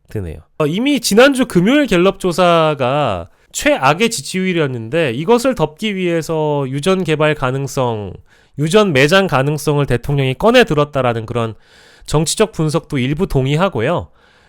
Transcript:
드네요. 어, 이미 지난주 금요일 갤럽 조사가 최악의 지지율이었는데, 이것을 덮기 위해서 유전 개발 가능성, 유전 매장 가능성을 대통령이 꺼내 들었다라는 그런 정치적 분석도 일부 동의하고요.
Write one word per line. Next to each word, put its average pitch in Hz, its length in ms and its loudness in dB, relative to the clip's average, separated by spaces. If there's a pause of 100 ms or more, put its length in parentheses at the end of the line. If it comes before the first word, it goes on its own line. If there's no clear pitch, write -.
드네요. 85 300 -10 (200)
어, 156 80 0
이미 240 320 -2
지난주 254 480 2
금요일 254 400 2
갤럽 185 320 2
조사가 151 1080 0 (240)
최악의 208 580 2
지지율이었는데, 151 1040 -2
이것을 233 400 0
덮기 190 420 -4
위해서 156 720 -2
유전 175 360 -2
개발 151 300 0
가능성, 127 800 -4 (460)
유전 175 340 2
매장 151 340 4
가능성을 143 600 0
대통령이 131 480 0
꺼내 233 300 4
들었다라는 135 600 -2
그런 113 300 -6 (500)
정치적 160 480 0
분석도 151 460 -2
일부 147 280 -2
동의하고요. 143 840 -2 (380)